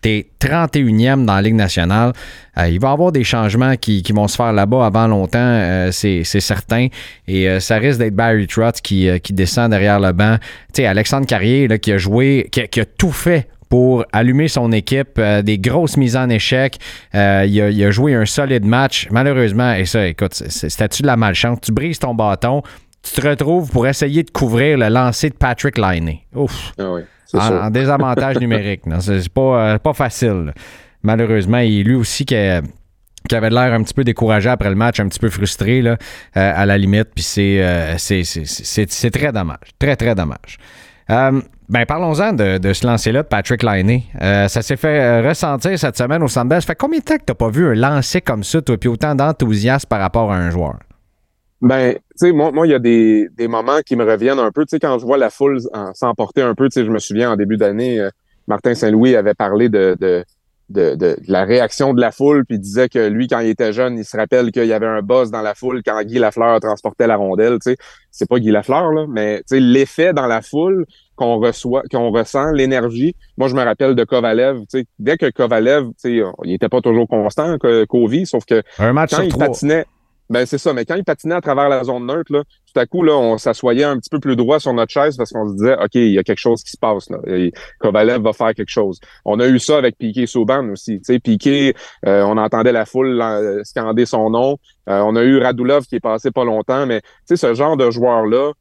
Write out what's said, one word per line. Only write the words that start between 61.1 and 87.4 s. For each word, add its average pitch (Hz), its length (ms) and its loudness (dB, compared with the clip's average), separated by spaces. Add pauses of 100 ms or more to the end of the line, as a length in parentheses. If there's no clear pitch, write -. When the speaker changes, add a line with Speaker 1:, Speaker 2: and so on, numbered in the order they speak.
Speaker 2:
la 95 180 0
réaction 123 500 0
de 123 80 2
la 113 80 2
foule, 143 340 2
puis 113 120 -6
il 101 40 -4
disait 104 300 0
que 113 180 0
lui, 113 200 -2
quand 120 100 -2
il 113 100 0
était 110 240 -2
jeune, 123 240 -2
il 107 80 -10
se - 100 -18
rappelle 117 360 0
qu'il 117 160 0
y 113 80 2
avait 107 100 -2
un 110 160 -2
buzz 120 300 0
dans 113 100 -8
la 104 140 -4
foule 127 280 -6
quand 110 200 -4
Guy 113 160 -4
Lafleur 113 420 2
transportait 107 460 -2
la 113 100 2
rondelle, 101 460 0
tu 123 80 -2
sais. 127 60 0 (340)
C'est - 180 -6
pas 123 100 0
Guy 110 120 0
Lafleur, 139 420 0
là, 156 160 -2
mais, 107 300 -4
tu - 60 -12 (100)
sais, 135 60 4
l'effet 135 520 2
dans 139 140 -2
la 113 160 -2
foule 175 420 -2 (320)
qu'on 120 220 0
reçoit, 123 520 -2
qu'on 120 200 -2
ressent, 135 400 -2
l'énergie. 131 640 0 (240)
Moi, 131 100 0
je 127 60 -2
me 135 80 0
rappelle 123 320 2
de 120 100 2
Kovalev, 120 540 0 (120)
tu 131 100 -4
sais, 117 40 -8 (140)
dès 131 180 -2
que 143 140 0
Kovalev, 123 540 2 (180)
tu 120 180 0
sais, - 20 2 (220)
il 87 80 -4
était 98 160 -2
pas 123 140 0
toujours 117 260 2
constant, 135 480 -2
que, 117 300 2
Kovi, 123 400 0
sauf - 180 -4
que 110 180 2 (160)
Speaker 1:
Un 113 140 2
match 151 180 0
Speaker 2:
quand 147 60 -2
Speaker 1:
sur 180 80 0
Speaker 2:
il 175 60 0
Speaker 1:
trois. 139 160 0
Speaker 2:
patinait, 147 400 -2 (440)
ben, 123 160 0
c'est 143 100 -6
ça, 151 160 0
mais 120 140 -4
quand 165 80 -4
il 190 100 -4
patinait 160 300 -4
à 175 80 -4
travers 143 260 0
la 131 160 0
zone 123 220 -6
neutre, 151 260 -6
là, 143 100 0 (300)
tout 131 80 0
à 120 60 0
coup, 175 160 -4
là, 156 100 4
on 117 240 2
s'assoyait 123 480 0
un 143 140 -2
petit - 100 -12
peu 156 120 -4
plus 131 160 -2
droit 127 220 2
sur 139 140 -4
notre 117 180 -2
chaise 143 280 0
parce 117 120 -4
qu'on 110 160 -6
se 101 60 -6
disait, « 110 320 2
OK, 104 120 -2
il 117 160 4
y 98 60 2
a 92 40 0
quelque 117 160 -2
chose 117 260 0
qui - 60 -18
se - 80 -16
passe, 107 320 -4
là. - 160 -10
Et 90 260 -2 (260)